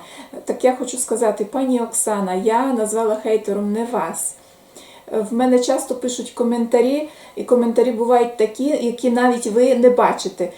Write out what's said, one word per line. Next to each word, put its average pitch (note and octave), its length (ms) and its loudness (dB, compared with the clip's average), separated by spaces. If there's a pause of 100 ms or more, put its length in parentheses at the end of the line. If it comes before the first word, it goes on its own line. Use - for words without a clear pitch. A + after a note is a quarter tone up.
(440)
Так - 200 -4
я B3+ 120 4
хочу C4 220 -8
сказати, G#3+ 460 -2
пані B3+ 360 -2
Оксана, G3+ 540 -2
я A3+ 380 0
назвала G#3+ 440 0
хейтером G#3 560 -2
не A3+ 120 -2
вас. G#3+ 500 -6 (760)
В G#3+ 240 -4
мене B3+ 240 4
часто C4 360 -2
пишуть B3 360 -6
коментарі, A#3+ 800 0 (280)
і G#3 80 -8
коментарі A#3+ 480 2
бувають A#3 440 2
такі, G#3+ 280 -2
які B3 460 0
навіть A#3+ 360 2
ви B3 280 4
не A#3+ 160 6
бачите. G3+ 680 -2